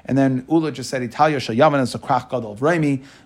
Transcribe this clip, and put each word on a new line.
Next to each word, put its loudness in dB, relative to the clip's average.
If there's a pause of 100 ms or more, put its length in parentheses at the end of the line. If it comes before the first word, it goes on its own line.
And 0
then 2
Ula 2
just -10
said, -4
Italia 0
Shal -4
Yavan 4
is -2
a -8
Krach -4
Gadol -6
of -16
Raimi. 0 (220)